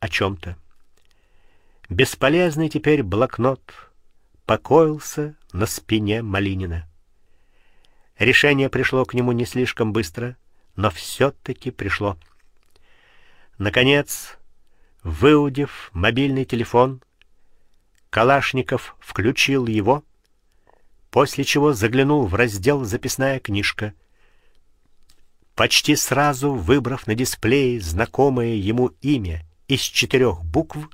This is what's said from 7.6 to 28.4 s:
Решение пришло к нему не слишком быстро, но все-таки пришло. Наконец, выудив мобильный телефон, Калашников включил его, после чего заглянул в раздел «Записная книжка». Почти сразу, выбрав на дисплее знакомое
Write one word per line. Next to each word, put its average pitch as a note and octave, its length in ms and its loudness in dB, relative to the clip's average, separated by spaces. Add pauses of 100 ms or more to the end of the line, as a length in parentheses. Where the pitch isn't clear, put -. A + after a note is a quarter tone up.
Решение C3+ 500 2
пришло C3 360 0
к - 100 -12
нему B2 180 0
не A#2+ 120 -2
слишком A#2+ 480 -4
быстро, A#2 440 -6 (400)
но G2 140 0
все-таки - 800 -4
пришло. G2 480 -4 (1400)
Наконец, C3 800 0 (640)
выудив C#3 920 2
мобильный B2+ 520 0
телефон, B2 580 0 (1080)
Калашников B2+ 880 0
включил C3 680 0
его, A2+ 380 0 (1080)
после C#3 340 2
чего D3 280 2
заглянул C3 540 2
в F2 80 -4
раздел A#2 500 0
«Записная C3 540 -4
книжка». G#2 560 -4 (1600)
Почти - 420 2
сразу, C#3 560 0
выбрав B2 540 0
на G#2+ 80 0
дисплее B2 640 0
знакомое A#2 760 0